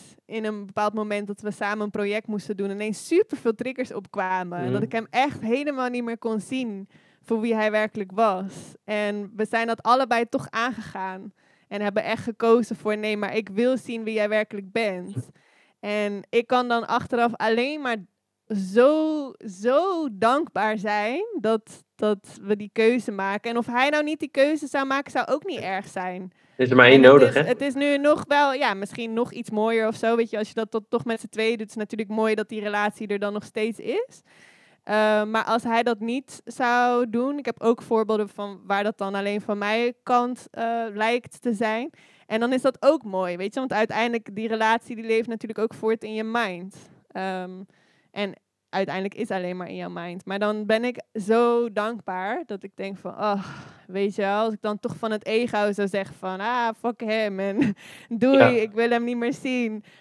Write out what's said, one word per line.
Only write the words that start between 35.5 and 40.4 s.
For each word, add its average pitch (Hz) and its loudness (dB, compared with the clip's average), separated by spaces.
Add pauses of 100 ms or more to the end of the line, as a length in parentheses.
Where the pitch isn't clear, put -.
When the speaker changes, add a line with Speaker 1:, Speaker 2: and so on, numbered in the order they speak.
Speaker 1:
hij 233 2
dat 233 0
niet 240 -6
zou 240 2
doen, 254 -2
ik 269 -10
heb - -6
ook 233 2
voorbeelden 214 0
van 202 -12
waar 202 0
dat 214 -2
dan 196 -4
alleen 202 -2
van 208 -4
mijn 226 0 (100)
kant, 247 0